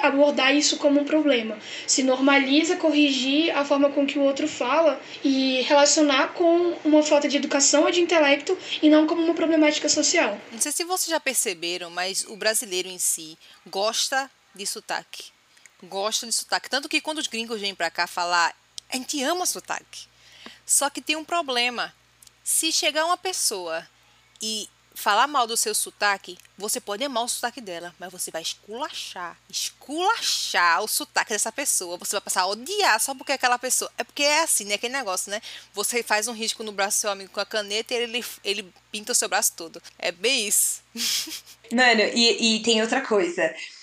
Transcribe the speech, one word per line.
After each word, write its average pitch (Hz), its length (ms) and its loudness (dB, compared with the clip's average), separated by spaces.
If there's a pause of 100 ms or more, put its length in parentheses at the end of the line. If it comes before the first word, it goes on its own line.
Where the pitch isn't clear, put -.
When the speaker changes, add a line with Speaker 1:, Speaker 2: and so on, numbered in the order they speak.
Speaker 1:
abordar 277 520 4
isso 294 220 2
como 285 240 2
um 285 60 0
problema. 269 520 2 (300)
Se - 160 2
normaliza 277 720 4
corrigir 294 800 2
a 285 80 0
forma 285 260 4
com 285 160 0
que 277 140 -2
o - 20 2
outro 277 240 2
fala 285 560 2 (220)
e 262 380 2
relacionar 294 720 4
com 349 500 2
uma 302 180 6
falta 294 280 4
de 269 80 2
educação 285 480 4
ou 381 60 2
de 349 100 2
intelecto 320 560 4 (240)
e 311 80 8
não 302 180 8
como 339 160 0
uma 330 100 2
problemática 311 540 2
social. 294 500 2 (140)
Speaker 2:
Não 226 80 -8
sei 294 140 -4
se 359 100 -2
vocês 359 260 -4
já 320 120 0
perceberam, 175 680 -4
mas 185 360 -4
o 220 100 -12
brasileiro 196 540 -2
em 185 100 -12
si 160 380 -4 (280)
gosta 220 640 -2 (240)
de 202 120 -12
sotaque. - 640 -8 (500)
Gosta 196 460 -6
de 226 60 -6
sotaque. - 360 -4
Tanto 285 200 -4
que 311 100 0
quando 311 200 -6
os - 80 -4
gringos 226 340 -6
vêm 202 120 -4
pra 170 160 -2
cá 175 160 -2
falar, 175 480 0 (380)
a 262 60 -6
gente 254 260 -6
ama 349 220 0
sotaque. - 640 -8 (580)
Só - 240 2
que 285 120 -10
tem 311 140 -2
um 320 80 -6
problema. 247 720 -2 (500)
Se - 300 0
chegar 311 320 0
uma 349 120 2
pessoa 180 720 -4 (540)
e 220 260 -6 (280)
falar 220 320 2
mal 262 180 0
do 226 120 -4
seu 214 180 -2
sotaque, 196 640 -2 (200)
você 214 220 -6
pode 202 240 -6
amar 254 200 -2
o 240 40 -6
sotaque - 320 -6
dela, 175 400 -12
mas 180 120 -14
você 180 200 -10
vai 165 100 -6
esculachar, 202 960 -10 (120)
esculachar 269 1300 0
o 214 60 -4
sotaque - 440 -2
dessa 214 200 -2
pessoa. 185 460 -4
Você 185 160 -6
vai 202 80 -4
passar 202 200 -2
a 185 60 2
odiar 254 520 0
só - 140 -4
porque 277 200 -6
é - 20 -2
aquela 247 240 0
pessoa. - 380 -4
É 240 60 -4
porque - 200 -6
é 294 180 2
assim, - 220 0
né? 202 120 -4
Aquele 240 180 -6
negócio, 196 360 -4
né? 202 120 -6 (320)
Você 214 280 -2
faz 214 260 -2
um 240 60 -6
risco 220 300 -6
no 214 80 -8
braço 202 260 -2
do - 40 0
seu 214 100 -2
amigo 196 200 -10
com - 80 -6
a 202 60 -2
caneta 214 480 -4
e 240 40 -2
ele, 233 280 -4 (180)
ele 202 300 -6 (180)
pinta 214 200 -8
o - 40 2
seu 220 120 0
braço 190 280 0
todo. 165 260 -14 (180)
É 180 120 -2
bem 214 360 0
isso. - 340 0 (140)
<laughs> - 480 -4 (280)
Speaker 3:
Mano, 233 300 4 (120)
e, 233 420 2
e 220 80 -4
tem 226 180 2
outra 240 200 0
coisa. 175 520 0 (300)